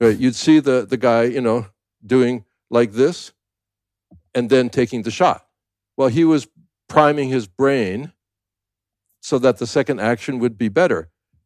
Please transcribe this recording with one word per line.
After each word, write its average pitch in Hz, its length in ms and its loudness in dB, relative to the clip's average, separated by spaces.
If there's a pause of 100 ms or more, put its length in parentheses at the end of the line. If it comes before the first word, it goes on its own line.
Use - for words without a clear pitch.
right? 110 160 2
You'd 123 200 -2
see 156 240 4
the, 127 280 0
the 131 80 -4
guy, 117 280 2
you 123 160 -4
know, 117 260 -2 (400)
doing 123 380 0 (260)
like 117 220 0
this 127 400 -2 (1000)
and 123 160 -2
then 127 220 2
taking 123 320 -4
the 113 80 -8
shot. 151 360 -2 (500)
Well, 135 120 0
he 143 160 2
was 160 220 2 (420)
priming 147 420 2
his 120 180 -4
brain 131 640 -2 (1080)
so - 200 -2
that 123 160 2
the 120 100 -8
second 135 340 -4
action 120 380 -4
would 117 180 -2
be 113 120 -4
better. 101 400 -2 (380)